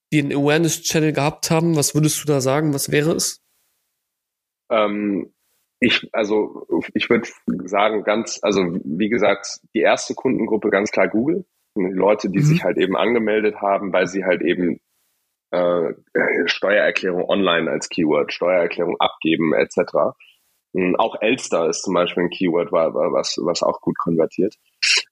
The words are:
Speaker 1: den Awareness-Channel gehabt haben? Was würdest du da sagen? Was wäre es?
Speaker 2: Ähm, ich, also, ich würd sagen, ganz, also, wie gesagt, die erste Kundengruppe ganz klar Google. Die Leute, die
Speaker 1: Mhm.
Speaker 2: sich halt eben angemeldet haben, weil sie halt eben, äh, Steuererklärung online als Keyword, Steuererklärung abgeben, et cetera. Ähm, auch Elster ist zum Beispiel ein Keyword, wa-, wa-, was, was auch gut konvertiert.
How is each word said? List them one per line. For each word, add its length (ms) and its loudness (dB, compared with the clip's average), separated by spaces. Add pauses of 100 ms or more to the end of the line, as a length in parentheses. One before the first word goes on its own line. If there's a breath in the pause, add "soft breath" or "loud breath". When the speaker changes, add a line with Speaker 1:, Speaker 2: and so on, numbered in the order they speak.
(120)
Speaker 1:
den 200 0
Awareness-Channel 800 2
gehabt 380 -2
haben? 260 2
Was 180 0
würdest 280 2
du 40 -14
da 140 2
sagen? 340 0
Was 160 -6
wäre 220 2
es? 300 -4 (1300)
Speaker 2:
Ähm, 600 -2 (480)
ich, 320 0
also, 540 -2 (280)
ich 160 -2
würd 200 2 (360)
sagen, 380 0
ganz, 380 -2
also, 200 2 (220)
wie 260 -2
gesagt, 500 0 (140)
die 60 0
erste 340 2
Kundengruppe 560 0
ganz 200 2
klar 180 2
Google. 360 -2 (320)
Die 60 0
Leute, 480 0
die 80 -2
Speaker 1:
Mhm. 60 4
Speaker 2:
sich 200 4
halt 140 0
eben 180 2
angemeldet 640 0
haben, 320 -2
weil 140 2
sie 180 -4
halt 180 0
eben, 380 0 (680)
äh, 420 0 (540)
Steuererklärung 840 0
online 420 2
als 180 -4
Keyword, 440 0
Steuererklärung 680 0
abgeben, 540 0
et 180 0
cetera. 420 0 (600 soft breath)
Ähm, 220 0
auch 240 0
Elster 480 0
ist 140 -4
zum 120 -4
Beispiel 300 0
ein 60 -2
Keyword, 420 -2
wa-, 220 2
wa-, 180 0
was, 300 -2
was 200 -2
auch 180 -2
gut 180 -4
konvertiert. 560 0 (580 loud breath)